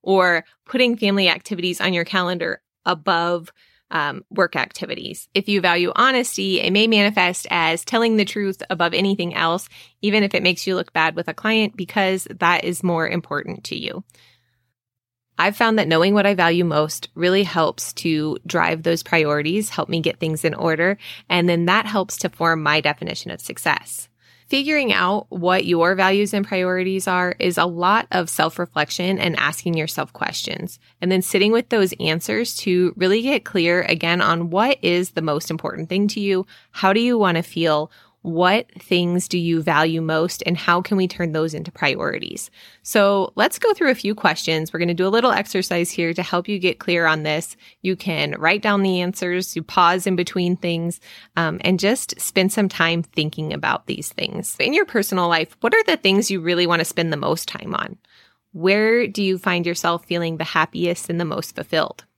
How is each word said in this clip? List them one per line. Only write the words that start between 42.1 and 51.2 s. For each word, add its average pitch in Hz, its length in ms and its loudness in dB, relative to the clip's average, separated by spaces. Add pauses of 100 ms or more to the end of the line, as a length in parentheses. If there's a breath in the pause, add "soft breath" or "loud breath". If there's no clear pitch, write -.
So 202 540 2
let's - 240 0
go 440 120 4
through 294 200 2
a - 20 2
few 214 220 -4
questions. 160 560 0
We're 170 80 -6
gonna 170 140 0
do 180 120 2
a 196 80 2
little 233 160 4
exercise 185 600 -2
here 170 200 -2
to 175 120 -4
help 180 240 -2
you 208 100 -2
get 180 220 -2
clear 170 260 2
on 156 160 2
this. 151 340 -4 (260 soft breath)
You 185 120 0
can 151 380 -2
write 175 300 2
down 202 200 2
the 185 180 2
answers, 180 540 -2
you 196 80 -6
pause 180 460 2
in 185 80 2
between 180 400 0
things, 170 420 -4 (380 loud breath)